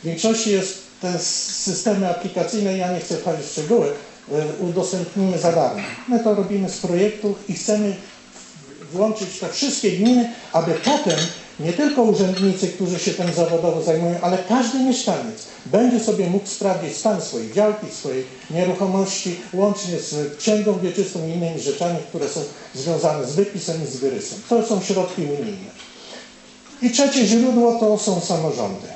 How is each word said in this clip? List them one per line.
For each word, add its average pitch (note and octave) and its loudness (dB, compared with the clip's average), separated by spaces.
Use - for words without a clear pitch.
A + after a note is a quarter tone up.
W - -8
większości A3 0
jest - -2
te F3+ -4
s-, - -4
systemy F#3+ 0
aplikacyjne, F#3+ -2
ja F3+ 0
nie E3+ -2
chcę D#3+ -4
wchodzić D#3 -4
w - -12
szczegóły, D#3+ 2
e, D3+ 0
udostępnimy F3+ 0
za E3 4
darmo. B2 2
My A#3+ 2
to G#3+ 2
robimy G3 0
z - -10
projektu G3 0
i F#3 -2
chcemy G#3 0
włączyć G3 -2
te E3+ -4
wszystkie A#3 0
gminy, A3+ 4
aby D#3+ 4
potem A3 2
nie E3 -2
tylko C#4+ 2
urzędnicy, F#3+ 4
którzy F3+ -2
się - -2
tym E3+ 0
zawodowo E3 2
zajmują, E3+ 2
ale F3+ 2
każdy B3 0
mieszkaniec F3+ 0
będzie A#3 4
sobie F#3+ 0
mógł F#3+ 0
sprawdzić - -2
stan G3+ 0
swojej A2+ -8
działki, G#3 2
swojej C3 -6
nieruchomości, F#3 0
łącznie F#3 0
z D3 -6
księgą G#3 2
wieczystą F3 -2
i D#3+ -4
innymi E3 -2
rzeczami, D#3+ -2
które C#3 -4
są E3 -6
związane D3+ 0
z C#3+ -4
wypisem E3+ -2
i C3+ -6
z B2+ -8
wyrysem. B2+ -4
To A3+ 4
są G3 2
środki F#3 -2
unijne. A2+ -6
I B3 4
trzecie C4+ 4
źródło A#3 6
to G#3+ 4
są F#3 0
samorządy. C#3 -2